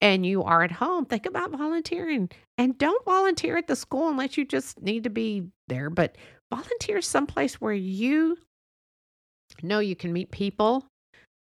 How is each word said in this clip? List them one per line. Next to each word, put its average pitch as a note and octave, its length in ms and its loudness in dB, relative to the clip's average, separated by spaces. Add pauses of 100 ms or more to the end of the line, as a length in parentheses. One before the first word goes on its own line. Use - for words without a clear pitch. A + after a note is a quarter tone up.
and F#3+ 240 6
you F#3+ 180 2
are E3 180 6
at E3+ 120 0
home, D#4 320 0
think G#3+ 200 -4
about F4+ 260 -4
volunteering. D#4 760 -2 (280)
And B3+ 200 2
don't F#4+ 280 2
volunteer F#4 520 2
at E4+ 100 -2
the B3+ 100 0
school D#4+ 320 -2
unless C4+ 280 -2
you C#4+ 80 0
just - 360 -4
need G#3+ 240 -4
to B3 40 -2
be G#3 400 -4 (180)
there, C3 220 -4
but E3+ 280 0 (360)
volunteer G4+ 480 -4
someplace C#4+ 600 0
where G#3+ 120 0
you A#3+ 640 0 (1300)
know G3+ 160 0
you G3+ 160 -2
can E3+ 160 -6
meet E3+ 200 -4
people G#3+ 540 0 (720)